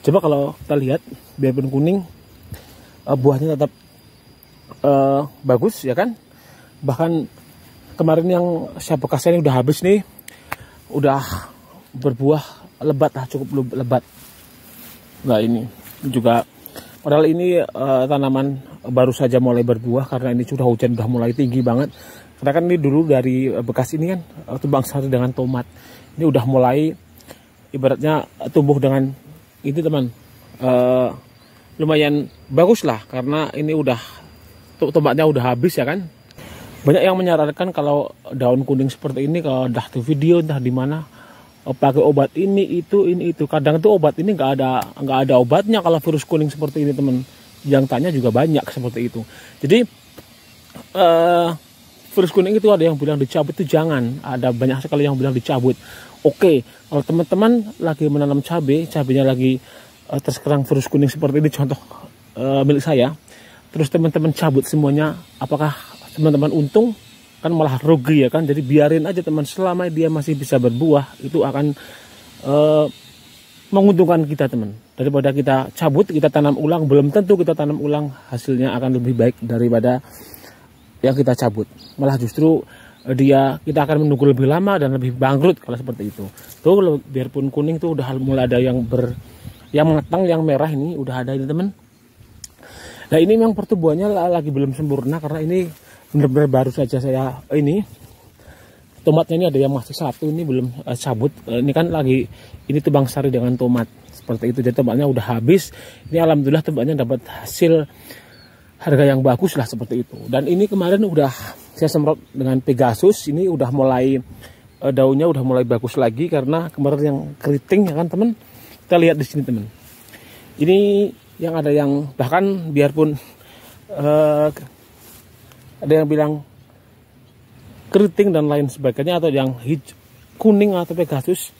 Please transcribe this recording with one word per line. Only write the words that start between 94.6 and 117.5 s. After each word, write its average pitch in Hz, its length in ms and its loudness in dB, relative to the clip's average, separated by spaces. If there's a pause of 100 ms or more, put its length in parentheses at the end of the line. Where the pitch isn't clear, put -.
sempurna 143 480 -4
karena 151 240 -6
ini 180 140 0 (520)
benar-benar 143 380 2
baru 131 220 0
saja 131 320 -4
saya, 131 480 -4
ini 151 320 0 (1200)
tomatnya 160 360 2
ini 185 80 2
ada 139 120 0
yang 135 120 2
masih 139 240 -6
satu, 151 320 -6
ini 160 160 -4
belum, 127 240 -2 (160)
eh, 120 140 -6
cabut. 131 340 -2 (160)
Eh, 120 160 -2
ini 139 80 0
kan 165 220 2
lagi, 131 340 0 (400)
ini 147 160 0
tumbang 143 240 2
sari 135 240 -2
dengan 123 240 0
tomat 120 320 0 (240)
seperti 120 400 -6
itu. 135 80 -4
Jadi 120 160 0
tomatnya 131 320 0
udah 123 160 0
habis. 123 480 0 (400)
Ini 165 80 0
alhamdulillah 151 460 2
tomatnya 147 340 -2
dapat 123 240 -2
hasil - 640 0 (920)
harga 143 320 2
yang 135 160 0
bagus 135 320 0
lah 123 80 -2
seperti 120 400 -6
itu. 113 120 -20 (120)
Dan 135 160 -2
ini 190 240 0
kemarin 196 320 0
udah 151 320 2 (400)
saya 156 160 0
semprot 151 320 0 (120)
dengan 131 280 -2
Pegasus, 135 680 2
ini 175 200 -2
udah 135 240 -2
mulai, 131 440 2 (640)
eh, 135 120 -2
daunnya 135 320 4
udah 147 160 0
mulai 127 240 2
bagus 117 320 -2
lagi 127 320 0
karena 160 400 -2
kemarin 143 320 -2
yang 143 180 0 (220)
keriting, 180 480 0